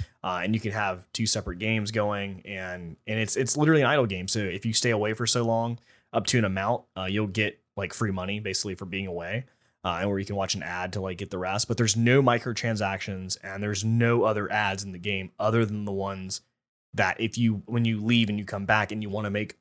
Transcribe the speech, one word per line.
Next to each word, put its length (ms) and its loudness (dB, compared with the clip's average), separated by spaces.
Uh, 180 -2
and 120 0
you 60 0
can 120 -4
have 400 -4
two 140 -2
separate 320 -2
games 320 0
going, 560 -2
and, 500 -10
and 140 0
it's, 160 0
it's 220 2
literally 240 6
an 60 4
idle 180 4
game. 220 -4
So 100 0
if 260 -2
you 80 0
stay 180 2
away 240 2
for 120 -4
so 180 2
long, 340 0
up 140 0
to 100 4
an 80 4
amount, 380 -2
uh, 140 -4
you'll 160 0
get, 340 -2
like, 160 -4
free 180 0
money 300 -4
basically 340 -4
for 120 -10
being 200 -6
away. 380 -6
Uh, 160 0
and 80 0
where 100 0
you 60 -4
can 120 -6
watch 180 0
an 80 -6
ad 320 -6
to, 80 -4
like, 160 -6
get 120 -8
the 80 -6
rest, 300 -2
but 80 -2
there's 200 2
no 260 8
microtransactions 1200 0
and 200 -8
there's 220 -2
no 380 4
other 280 2
ads 340 0
in 80 -10
the 60 -12
game 400 -6
other 280 4
than 180 -4
the 80 -4
ones 480 -4
that 260 2
if 160 0
you, 300 4
when 180 2
you 160 2
leave 300 4
and 80 0
you 80 -4
come 180 -6
back 280 4
and 100 -4
you 80 -6
wanna 200 -2
make 300 -2